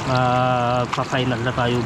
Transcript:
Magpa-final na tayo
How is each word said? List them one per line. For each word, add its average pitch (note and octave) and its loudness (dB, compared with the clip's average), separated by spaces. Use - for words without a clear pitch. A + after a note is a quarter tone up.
Magpa-final B2+ 0
na B2+ -2
tayo B2 0